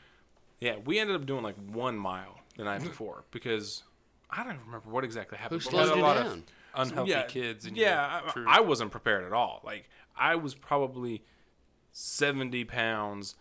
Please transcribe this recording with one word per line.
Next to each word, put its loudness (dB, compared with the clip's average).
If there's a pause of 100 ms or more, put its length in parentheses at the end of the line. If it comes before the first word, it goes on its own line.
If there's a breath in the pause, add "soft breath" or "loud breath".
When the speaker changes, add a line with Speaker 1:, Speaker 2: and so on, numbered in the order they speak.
(600 soft breath)
Speaker 1:
Yeah, -2
we 0
ended 0
up -4
doing, -4
like, -6
one -4
mile -8 (160)
the -8
night -2
Speaker 2:
<laughs> -
Speaker 1:
before -10
because -6 (440)
I -6
don't -10
remember -14
what 0
exactly -8
happened, -6
Speaker 3:
Who -4
Speaker 1:
but -6
Speaker 3:
slowed 6
Speaker 2:
There's 6
a 4
Speaker 3:
you 4
Speaker 2:
lot 8
of 2
Speaker 3:
down? -6 (300 loud breath)
Speaker 2:
unhealthy 0
Speaker 1:
Yeah, 2
Speaker 2:
kids -6
in -10
Speaker 1:
yeah, 4
Speaker 2:
your -8
Speaker 1:
I, 0
Speaker 2:
troop. -4
Speaker 1:
I 12
wasn't 4
prepared 2
at -8
all. 2
Like, -10 (280 soft breath)
I 4
was -4
probably -2 (720 soft breath)
seventy -2
pounds -2